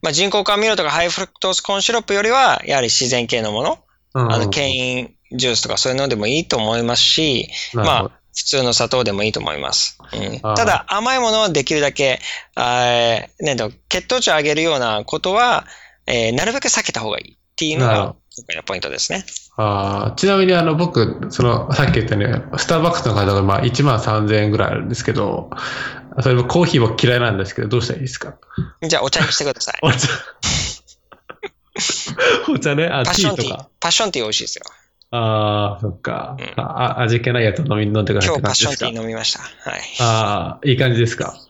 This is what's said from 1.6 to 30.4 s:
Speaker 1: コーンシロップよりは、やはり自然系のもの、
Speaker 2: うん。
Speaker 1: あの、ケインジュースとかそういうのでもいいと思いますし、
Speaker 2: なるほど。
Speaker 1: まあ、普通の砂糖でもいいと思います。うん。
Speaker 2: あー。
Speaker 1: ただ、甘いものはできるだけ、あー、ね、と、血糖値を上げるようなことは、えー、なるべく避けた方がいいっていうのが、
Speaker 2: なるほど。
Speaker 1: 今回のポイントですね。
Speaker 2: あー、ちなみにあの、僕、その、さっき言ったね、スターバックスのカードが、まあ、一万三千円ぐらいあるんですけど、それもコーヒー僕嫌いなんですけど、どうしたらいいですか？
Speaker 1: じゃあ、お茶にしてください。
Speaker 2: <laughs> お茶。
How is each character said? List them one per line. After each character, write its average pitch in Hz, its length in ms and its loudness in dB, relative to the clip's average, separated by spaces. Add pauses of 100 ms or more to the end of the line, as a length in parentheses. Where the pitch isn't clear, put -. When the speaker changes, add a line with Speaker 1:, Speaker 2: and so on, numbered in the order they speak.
Speaker 1:
コ 202 140 -4
ー - 20 -2
ン 196 60 -2
シ 233 100 0
ロ 233 60 0
ッ 220 40 -4
プ 202 120 -4
よ 202 80 0
り 220 80 0
は、 247 340 4
や - 120 0
は 135 40 2
り 120 60 0
自 123 220 0
然 120 180 0
系 117 160 0
の 107 100 -2
も 110 100 -2
の、 175 160 0 (360)
Speaker 2:
う 131 80 2
ん。 113 100 2
Speaker 1:
あ 117 60 2
の、 104 100 0
ケ 139 200 0
イ 127 340 -2
ン - 120 -12 (180)
ジ 127 160 0
ュ - 20 2
ー 113 60 0
ス - 40 0
と - 80 -6
か 110 80 -4
そ - 140 0
う - 20 -2
い 127 40 -2
う - 20 -2
の 139 100 0
で 123 80 0
も 104 100 -2
い 135 120 2
い 175 100 -4
と 147 80 0
思 113 220 0
い 117 40 0
ま 120 140 0
す - 60 2
し、 147 480 2 (240)
Speaker 2:
な 113 80 0
る 101 60 4
ほ 147 80 4
ど。 113 80 2
Speaker 1:
ま - 40 -6
あ、 - 120 -16 (140)
普 - 100 -6
通 135 180 0
の 123 100 2
砂 117 160 2
糖 127 160 2
で 107 80 0
も 101 120 -2
い 110 40 2
い 107 40 -2
と - 80 -4
思 78 120 -4
い 73 80 -6
ま 69 120 -4
す。 - 260 -2 (140)
う - 40 -8
ん。 110 40 -6 (220)
Speaker 2:
あ 107 100 -2
ー。 104 40 2
Speaker 1:
た 226 80 2
だ、 190 240 0
甘 233 280 0
い - 20 0
も 233 140 0
の 220 80 2
は 214 80 2
で 147 160 0
き 160 100 -2
る 151 60 2
だ 143 100 2
け、 135 300 0 (340)
あ - 80 -2 (760)
ー、 135 40 -8
ね、 143 120 0
と、 110 160 -4 (160)
血 185 180 -4
糖 254 140 0
値 220 100 0
を 160 60 4
上 151 80 2
げ 151 100 2
る 156 80 0
よ 160 140 0
う - 20 -2
な 110 260 -2
こ 156 140 -6
と 185 160 -2
は、 233 320 2 (400)
え 117 220 0
ー、 117 60 0
な 143 100 0
る 226 80 -2
べ 269 80 -4
く - 80 -2
避 - 160 0
け - 80 -6
た 113 80 -4
方 110 100 -4
が 82 80 -4
い - 40 -10
い - 100 -20
っ - 40 -20 (200)
て 165 100 -2
い 156 80 -2
う 151 40 -2
の 127 80 4
が、 113 60 4
Speaker 2:
な 104 60 4
る - 20 2
ほ 95 60 -2
ど。 - 100 -10 (220)
Speaker 1:
今 120 80 -20
回 85 100 -8
の 80 60 -10
ポ 95 140 -6
イ - 20 -8
ン - 20 -8
ト - 80 -6
で 67 100 -8
す - 140 -4
ね。 92 140 -6 (320)
Speaker 2:
あ 101 540 0
ー、 - 20 -10
ち - 120 0
な 196 120 6
み 190 80 6
に 185 80 6
あ 170 80 4
の、 160 140 2
僕、 165 520 0
そ - 140 -2
の、 120 320 2
さ - 80 2
っ - 60 4
き - 80 4
言 110 100 2
っ - 20 -6
た 107 80 2
ね、 101 100 2 (300)
ス - 100 -2
タ 165 120 2
ー 156 40 2
バ 170 80 4
ッ - 20 -2
ク - 80 -2
ス - 60 -2
の 110 80 2
カ 101 60 4
ー 98 60 4
ド 101 80 4
が、 98 80 4
ま 98 140 4
あ、 - 100 2
一 123 160 2
万 123 180 4
三 107 280 0
千 107 160 4
円 104 60 2
ぐ 104 60 2
ら 104 120 2
い - 20 -2
あ - 40 -2
る - 120 -4
ん - 20 -4
で 120 60 -2
す - 100 -8
け - 80 0
ど、 - 380 -2 (720)
そ 135 60 4
れ 127 60 6
も 123 100 4
コ 165 180 4
ー - 20 6
ヒ 151 140 2
ー - 20 6
僕 113 220 2
嫌 123 140 4
い 120 40 2
な 120 100 2
ん 101 80 0
で 95 80 0
す - 80 -12
け 117 80 -4
ど、 110 60 -4
ど 120 100 2
う 113 40 0
し 120 40 -4
た - 60 -4
ら - 60 -6
い 143 40 -6
い 131 40 -6
で - 20 -6
す - 100 -10
か？ - 160 -12 (480)
Speaker 1:
じ 160 140 2
ゃ - 40 2
あ、 - 20 -2
お 135 80 0
茶 - 100 0
に 143 100 2
し - 60 0
て 156 80 -2
く 139 80 0
だ - 80 -6
さ - 120 -6
い。 - 60 -6
Speaker 2:
<laughs> - 40 -4
お 151 100 4
茶。 127 160 0 (2500)